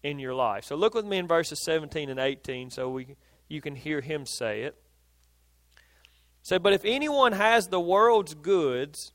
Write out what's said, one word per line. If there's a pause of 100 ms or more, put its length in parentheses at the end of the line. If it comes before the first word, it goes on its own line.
in
your
life.
So
look
with
me
in
verses
seventeen
and
eighteen
so
we, (320)
you
can
hear
him
say
it. (1000)
It
said,
But
if
anyone
has
the
world's
goods